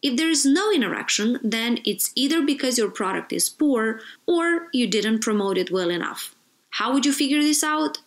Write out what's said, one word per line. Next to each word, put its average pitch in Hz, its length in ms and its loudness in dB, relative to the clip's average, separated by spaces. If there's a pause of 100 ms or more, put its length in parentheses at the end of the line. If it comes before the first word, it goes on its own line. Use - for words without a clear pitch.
If 254 160 0
there 320 120 2
is 285 160 2
no 359 240 4
interaction, 220 720 0
then 226 440 0
it's - 300 -2
either 285 260 2
because 269 360 0
your 208 120 0
product 190 420 -6
is - 160 -2
poor 220 540 0 (240)
or 339 480 2
you 247 120 2
didn't 214 360 0
promote 196 360 0
it 180 140 -2
well 175 200 0
enough. - 440 -6 (360)
How 220 200 -2
would 269 140 2
you 285 80 2
figure 285 280 2
this 294 220 2
out? 302 440 -2